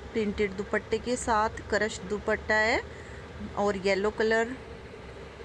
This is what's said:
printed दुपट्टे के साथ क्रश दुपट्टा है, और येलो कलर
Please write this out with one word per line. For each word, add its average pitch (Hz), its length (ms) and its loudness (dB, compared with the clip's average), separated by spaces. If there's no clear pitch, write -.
printed 208 400 0
दुपट्टे 208 460 -2
के 240 180 0
साथ 220 340 2
क्रश 220 500 0
दुपट्टा 208 560 0
है, 226 260 4
और 202 200 2
येलो 196 320 4
कलर 226 460 2